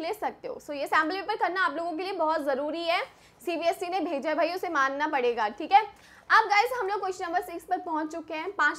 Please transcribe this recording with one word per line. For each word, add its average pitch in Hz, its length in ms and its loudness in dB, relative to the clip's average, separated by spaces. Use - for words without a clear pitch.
ले 339 140 -2
सकते - 340 -6
हो। - 60 -8
So, - 160 -14
ये 294 160 -4
सैंपल 311 300 2
पेपर 392 200 -4
करना 381 240 0
आप 339 120 2
लोगों 339 200 -4
के 330 100 -4
लिए 381 100 -4
बहुत 320 300 0
ज़रूरी 294 420 -2
है, 339 180 2
सीबीएसई 349 440 0
ने 370 120 0
भेजा 302 280 -2
है 311 60 2
भाई, 320 180 2
उसे 370 160 -4
मानना 285 380 2
पड़ेगा, 240 420 2
ठीक 302 240 -4
है। 403 100 8
अब 415 180 6
गाइस, 415 300 4
हम 392 100 -2
लोग 403 120 -2
क्वेश्चन 381 240 -4
नंबर 349 160 0
सिक्स 359 240 -10
पर 359 140 -2
पहुंच 320 340 -4
चुके 330 220 -10
हैं, 339 180 -6
पाँच 294 260 2